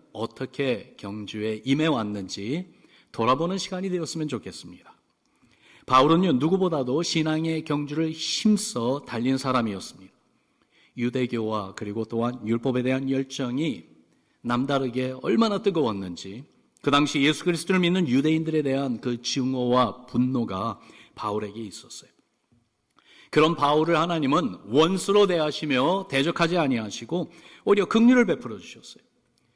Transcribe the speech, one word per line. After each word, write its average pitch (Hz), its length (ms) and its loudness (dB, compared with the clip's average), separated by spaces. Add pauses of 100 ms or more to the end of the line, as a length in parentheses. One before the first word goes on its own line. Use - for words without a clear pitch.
(140)
어떻게 120 840 -6
경주에 107 680 -6
임해왔는지 123 1080 -2 (380)
돌아보는 139 460 0
시간이 185 320 -6
되었으면 165 380 -4
좋겠습니다. 90 680 -12 (920)
바울은요, 156 480 6
누구보다도 160 680 2
신앙의 160 600 -2
경주를 147 480 -2
힘써 143 920 0
달린 127 320 0
사람이었습니다. 113 760 -4 (840)
유대교와 117 800 -2
그리고 107 300 -6
또한 120 420 -2
율법에 120 340 0
대한 131 280 -2
열정이 135 720 -4 (580)
남다르게 127 800 -2
얼마나 214 400 2
뜨거웠는지, 107 840 -2 (360)
그 143 100 0
당시 143 320 2
예수 147 200 2
그리스도를 180 380 0
믿는 175 260 2
유대인들에 156 540 2
대한 135 400 -2
그 120 200 -4
증오와 123 840 0
분노가 117 760 -2 (360)
바울에게 104 460 -6
있었어요. - 480 -16 (1200)
그런 156 240 4
바울을 151 420 4
하나님은 151 600 0 (100)
원수로 185 600 4
대하시며 156 840 0
대적하지 165 480 0
아니하시고 131 760 -2 (340)
오히려 196 200 4
긍휼을 240 420 6
베풀어 127 300 -4
주셨어요. - 460 -20 (520)